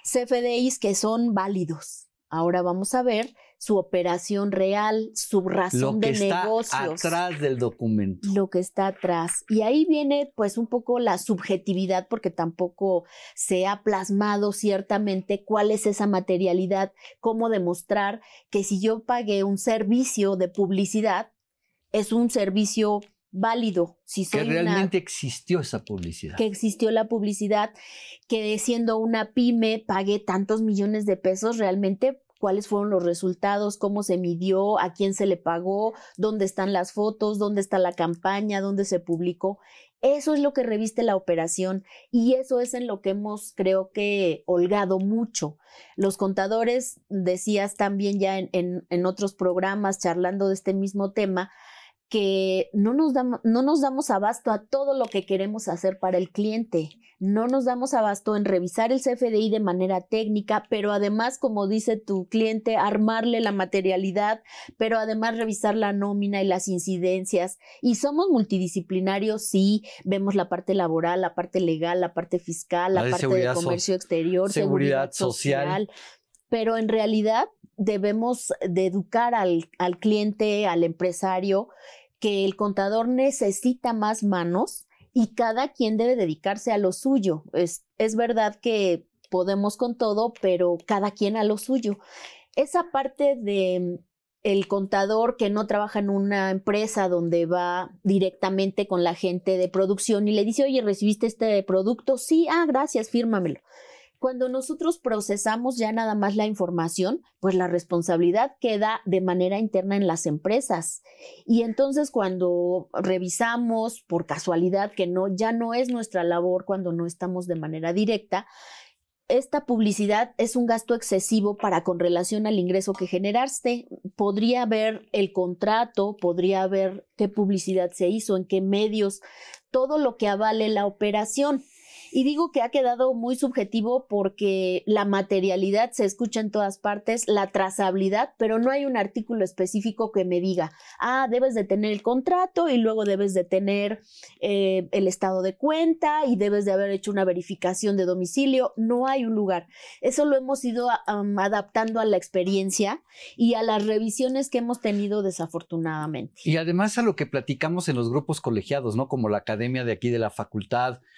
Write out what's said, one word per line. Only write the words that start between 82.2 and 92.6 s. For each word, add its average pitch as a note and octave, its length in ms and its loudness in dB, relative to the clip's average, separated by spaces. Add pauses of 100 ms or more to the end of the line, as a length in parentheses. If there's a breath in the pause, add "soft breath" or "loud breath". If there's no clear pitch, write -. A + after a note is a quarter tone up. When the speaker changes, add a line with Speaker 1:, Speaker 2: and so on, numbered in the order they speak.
Speaker 1:
el G3 120 -2
contador G#3 520 0
necesita B3+ 840 0
más A3 300 -2
manos F#3 640 0 (260 soft breath)
y A3+ 220 2
cada A#3 380 0
quien A3 240 0
debe A#3 180 2
dedicarse G3+ 560 -2
a G#3 80 2
lo F#3+ 140 2
suyo. G3 500 0 (100)
Es, E3+ 320 -2 (140)
es A3 160 0
verdad A3 480 0
que G3 460 0 (200)
podemos G3 480 0
con A#3+ 200 -2
todo, A3 440 0
pero F3+ 460 2
cada G3+ 240 0
quien G#3 260 -2
a A3 60 0
lo G#3+ 160 2
suyo. A3 400 -2 (560 loud breath)
Esa E4+ 380 -2